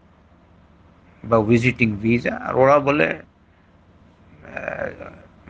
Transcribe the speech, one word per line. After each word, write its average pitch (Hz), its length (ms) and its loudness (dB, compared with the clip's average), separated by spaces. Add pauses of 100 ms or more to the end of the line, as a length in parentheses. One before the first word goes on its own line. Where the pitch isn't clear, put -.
(1200)
বা 113 160 2
visiting 117 560 2
visa, 113 400 0
আর - 180 -6
ওরা 135 240 6
বলে, 143 300 2
আহ, - 2000 -14 (420)